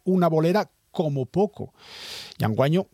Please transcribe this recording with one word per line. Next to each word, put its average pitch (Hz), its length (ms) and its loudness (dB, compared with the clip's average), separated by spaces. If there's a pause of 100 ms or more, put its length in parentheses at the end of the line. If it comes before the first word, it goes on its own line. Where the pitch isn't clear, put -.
una 185 240 4
bolera 165 420 2 (220)
como 143 340 -2
poco. - 460 -4 (640)
Y - 60 -2
anguaño 135 500 2